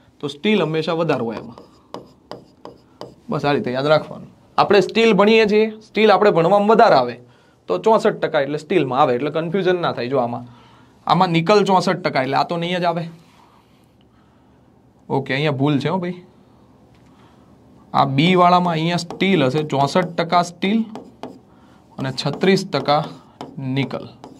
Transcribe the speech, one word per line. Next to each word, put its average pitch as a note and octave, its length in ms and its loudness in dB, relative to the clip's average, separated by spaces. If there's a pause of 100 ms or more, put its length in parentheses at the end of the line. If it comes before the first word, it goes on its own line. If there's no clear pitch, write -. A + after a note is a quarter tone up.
(200)
તો D3 80 -8
સ્ટીલ G#3 340 -2
હંમેશા D#3 300 -4
વધારે D#3 300 -2
હોય A2+ 140 -6
એમાં. - 200 -16 (1700)
બસ, D3+ 160 -4
આ C#3+ 80 2
રીતે B2 200 -2
યાદ C3 140 -4
રાખવાનું. - 420 -2 (300)
આપણે G3+ 220 4
સ્ટીલ A3 320 2
ભણીએ A3 340 4
છીએ, G#3+ 340 0
સ્ટીલ G#3+ 320 2
આપણે G3+ 180 4
ભણવામાં F#3 380 2
વધારે G#3+ 260 6
આવે, B2 260 0 (460)
તો F3+ 120 -2
ચોસઠ G#3+ 340 2
ટકા D#3+ 280 -4
એટલે C#3+ 180 -4
સ્ટીલમાં C#3+ 420 -2
આવે, C#3 140 2
એટલે C#3+ 160 -4
કન્ફ્યુઝન E3+ 500 -2
ના D3 120 -2
થાય. A#2+ 160 -8
જો, C3+ 100 -2
આમાં, A#2+ 300 -4 (580)
આમાં F3+ 220 2
નિકલ E3+ 360 2
ચોસઠ F3+ 320 0
ટકા, C#3 260 -2
એટલે C3+ 140 -4
આ C#3+ 80 0
તો F3 120 -6
નહીં E3+ 220 -4
જ F3 60 -4
આવે. E3 240 -4 (2000)
ઓકે, C3 260 -4
અહીંયા D3 180 -2
ભૂલ C#3 260 0
છે, D3 100 -4
હો F3+ 100 -4
ભાઈ. F3 260 -8 (1700)
આ C3+ 100 4
બી C#3 300 2
વાળામાં F3+ 400 4
અહીંયા E3 220 -2
સ્ટીલ E3+ 480 0
હશે, C3+ 180 0
ચોસઠ C#3+ 420 0
ટકા E3+ 380 0
સ્ટીલ G3 420 -2 (1120)
અને C3+ 140 -6
છત્રીસ F#3 580 0
ટકા D3 340 0 (540)
નિકલ. C3+ 500 -6 (320)